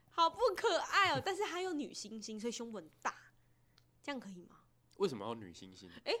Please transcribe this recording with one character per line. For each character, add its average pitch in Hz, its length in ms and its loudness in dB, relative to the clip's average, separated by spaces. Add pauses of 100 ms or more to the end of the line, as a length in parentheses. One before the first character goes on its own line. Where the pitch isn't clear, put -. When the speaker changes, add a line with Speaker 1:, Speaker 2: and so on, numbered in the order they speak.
(120)
Speaker 1:
好 330 180 6
不 330 100 -4 (160)
可 370 220 4
爱 349 340 4
哦， 269 120 4
但 370 120 0
是 403 80 0
他 349 180 -2
有 370 120 -2
女 285 200 -4
星 214 280 -10
星， 214 180 -8
所 226 80 -4
以 233 40 0
胸 233 200 -6
部 214 60 -8
很 156 120 -10 (120)
大， - 120 -2 (880)
这 285 100 -6
样 269 60 -4
可 202 120 -10
以 180 160 -14
吗？ - 100 -20 (420)
Speaker 2:
为 190 120 4
什 127 80 -4
么 98 80 -4
要 113 100 -2
女 95 180 -10
星 95 220 -16
星？ 90 140 -16 (160)
Speaker 1:
哎， - 160 0